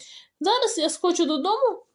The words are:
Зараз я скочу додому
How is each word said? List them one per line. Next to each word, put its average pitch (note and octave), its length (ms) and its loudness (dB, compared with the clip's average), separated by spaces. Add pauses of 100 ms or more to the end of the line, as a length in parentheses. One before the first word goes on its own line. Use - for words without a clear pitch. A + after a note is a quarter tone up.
(400)
Зараз A4 380 0
я D#4+ 120 0
скочу F4 340 0
додому G4 600 0 (100)